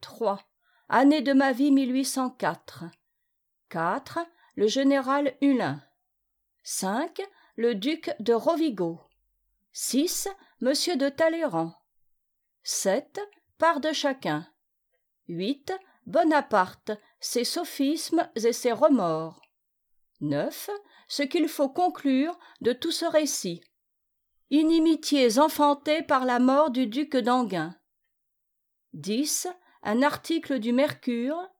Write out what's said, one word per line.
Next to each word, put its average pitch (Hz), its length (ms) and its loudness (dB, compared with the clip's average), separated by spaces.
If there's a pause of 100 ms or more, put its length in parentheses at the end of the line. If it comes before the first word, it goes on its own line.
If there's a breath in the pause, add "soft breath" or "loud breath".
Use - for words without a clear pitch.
Trois. - 420 -6 (460)
Année 285 320 6
de 277 120 2
ma 269 180 4
vie 269 200 2
mille 269 220 2
huit 262 120 0
cent 254 240 -4
quatre. - 540 -6 (840)
Quatre. 185 500 -4 (360 soft breath)
Le 208 120 2
général 269 720 2
Hulin. 208 400 2 (800)
Cinq. 294 680 -4 (280 soft breath)
Le 233 180 0
duc 285 460 -4
de 226 140 2
Rovigo. 226 680 0 (680)
Six. - 560 -2 (340 soft breath)
Monsieur 277 340 0
de 277 140 0
Talleyrand. 277 640 -2 (880)
Sept. - 580 -4 (380)
Part 320 220 2
de 302 140 -2
chacun. 262 540 -4 (800)
Huit. 196 460 -6 (320 soft breath)
Bonaparte, 285 840 0 (280 soft breath)
ses - 260 -4
sophismes 320 920 -2
et 233 180 0
ses 240 200 0
remords. 185 680 2 (800)
Neuf. 151 480 -4 (380 soft breath)
Ce - 160 -4
qu'il 302 240 0
faut 294 220 -2
conclure 320 680 0 (240 loud breath)
de 226 120 0
tout 320 180 -6
ce - 140 -4
récit. 302 560 -2 (880)
Inimitiés 302 920 4
enfantées 294 600 2
par 262 240 0
la 247 140 2
mort 269 320 4
du 247 160 0
duc 269 280 -4
d'Enghien. 214 600 0 (1160)
Dix. 220 540 -4 (340 soft breath)
Un 226 200 0
article 294 580 -2
du 220 120 -4
Mercure. 269 760 -2 (100)